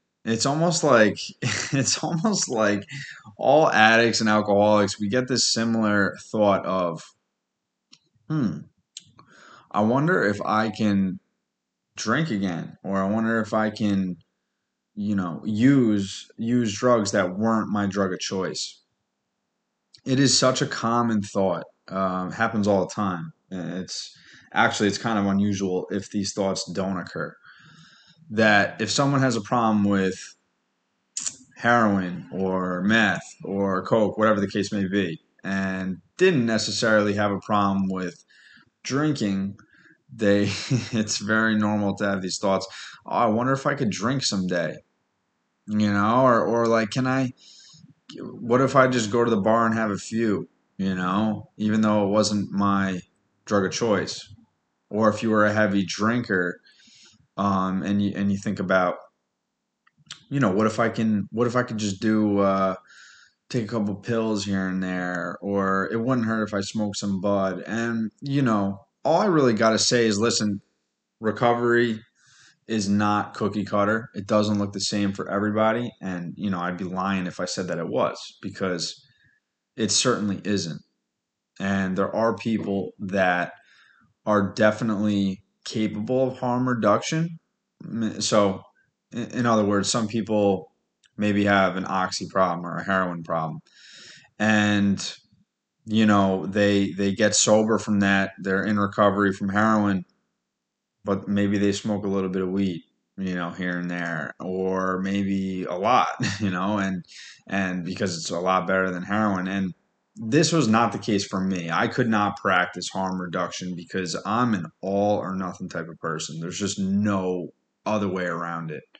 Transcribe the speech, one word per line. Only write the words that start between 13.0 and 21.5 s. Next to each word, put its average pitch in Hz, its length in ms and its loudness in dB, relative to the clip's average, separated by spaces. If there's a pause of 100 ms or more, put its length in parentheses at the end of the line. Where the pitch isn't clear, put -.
"I 95 60 -2
wonder 113 320 0
if 104 140 -4
I 110 160 0
can, 98 460 -2 (760)
you 104 200 -4
know, 92 300 -4
use, 110 920 2
use 113 400 0
drugs 117 360 2
that 92 260 0
weren't 110 320 0
my 101 160 0
drug 95 260 0
of - 80 -8
choice." - 600 -6 (1200)
It 131 140 0
is 135 180 4
such 131 260 2
a 139 40 0
common 117 560 0
thought. 95 420 -2 (240)